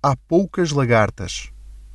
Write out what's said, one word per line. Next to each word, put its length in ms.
Há 140
poucas 540
lagartas. 800